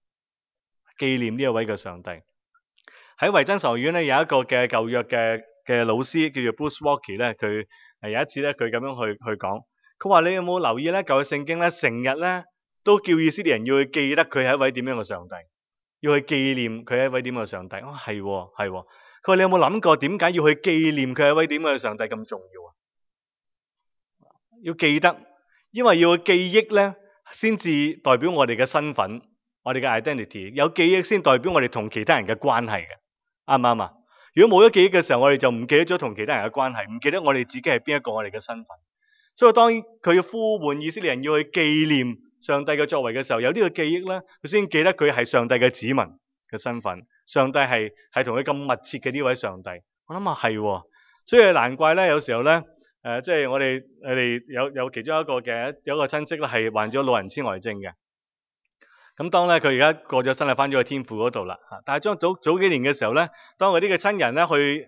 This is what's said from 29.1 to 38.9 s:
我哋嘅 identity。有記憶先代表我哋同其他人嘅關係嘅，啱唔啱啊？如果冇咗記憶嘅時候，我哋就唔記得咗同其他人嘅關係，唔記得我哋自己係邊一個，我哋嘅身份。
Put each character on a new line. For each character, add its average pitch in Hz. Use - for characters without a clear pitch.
我 127
哋 131
嘅 117
identity。 110
有 143
記 170
憶 180
先 196
代 135
表 175
我 147
哋 123
同 110
其 107
他 151
人 101
嘅 110
關 120
係 104
嘅， 82
啱 139
唔 123
啱 120
啊？ 90
如 202
果 185
冇 220
咗 226
記 185
憶 180
嘅 160
時 143
候， 120
我 139
哋 139
就 131
唔 117
記 147
得 165
咗 175
同 120
其 107
他 120
人 104
嘅 110
關 131
係， 107
唔 117
記 143
得 185
我 139
哋 123
自 127
己 -
係 135
邊 147
一 -
個， 120
我 110
哋 101
嘅 107
身 117
份。 113